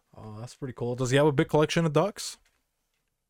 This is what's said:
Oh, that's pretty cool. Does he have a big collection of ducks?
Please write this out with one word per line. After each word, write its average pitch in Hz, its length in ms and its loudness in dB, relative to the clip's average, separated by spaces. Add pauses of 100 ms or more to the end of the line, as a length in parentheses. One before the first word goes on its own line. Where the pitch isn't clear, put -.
(160)
Oh, 107 240 -14
that's 117 160 -14
pretty 131 180 -10
cool. 120 220 -6
Does 123 160 -2
he 127 60 4
have 147 100 6
a 151 40 4
big 151 180 0
collection 156 360 2
of 151 80 0
ducks? 175 440 -2 (920)